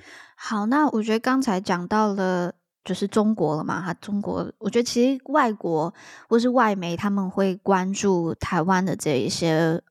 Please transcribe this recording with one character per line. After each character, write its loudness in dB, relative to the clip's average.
好， -4
那 2
我 -2
觉 -2
得 2
刚 0
才 0
讲 -2
到 2
了 -2
就 -4
是 -2
中 2
国 0
了 -4
嘛， -4
哈， -4
中 -6
国， -6
我 -6
觉 0
得 2
其 2
实 -8
外 2
国 -2
或 4
是 2
外 2
媒 -4
他 -2
们 -2
会 0
关 0
注 0
台 -2
湾 2
的 -2
这 0
一 0
些， 0